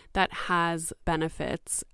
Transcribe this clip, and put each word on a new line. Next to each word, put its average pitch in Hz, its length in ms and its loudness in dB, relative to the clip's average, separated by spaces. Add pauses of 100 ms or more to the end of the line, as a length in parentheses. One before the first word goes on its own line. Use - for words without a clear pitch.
(120)
that - 200 2
has 170 600 0 (120)
benefits. - 880 -2